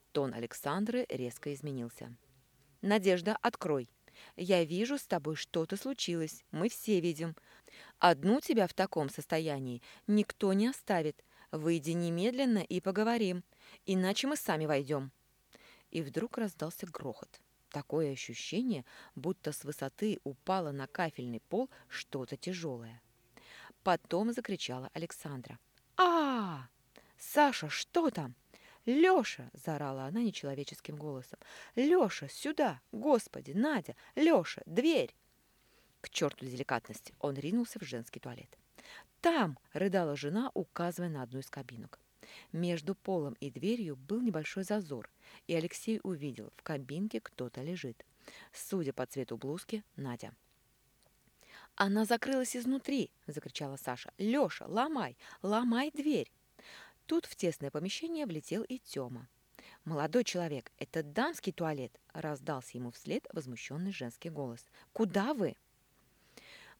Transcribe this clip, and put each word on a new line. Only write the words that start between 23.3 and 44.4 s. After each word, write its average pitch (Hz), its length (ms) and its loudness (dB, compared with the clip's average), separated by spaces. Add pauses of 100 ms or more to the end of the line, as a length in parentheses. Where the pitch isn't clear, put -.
Потом 190 500 4
закричала 131 600 -4
Александра. 143 640 -8 (380)
«А! 262 720 4 (500)
Саша, 269 520 4
что - 400 2
там?» 127 240 -4 (500)
«Лёша!» — 285 720 6
заорала 143 500 -4
она 170 160 -2
нечеловеческим 147 760 -4
голосом. 143 420 -8 (360)
«Лёша, 262 540 4
сюда! 262 540 0 (100)
Господи, 214 600 2
Надя! 220 440 0 (200)
Лёша, 285 500 6
дверь!» 220 480 2 (880)
К - 80 -14
чёрту - 340 -2
деликатность! 123 760 -6
Он 139 160 -2
ринулся 202 420 -2
в 165 60 -10
женский 123 360 -10
туалет. - 380 -14 (640)
«Там!» — 240 360 4 (140)
рыдала 175 420 2
жена, 156 380 -2
указывая 175 560 -4
на 147 140 -4
одну 123 160 -8
из 135 100 -10
кабинок. 123 500 -14 (540)
Между 170 420 -2
полом 165 460 -2
и 139 100 -8
дверью 175 460 -2
был 139 240 -4
небольшой 190 440 -2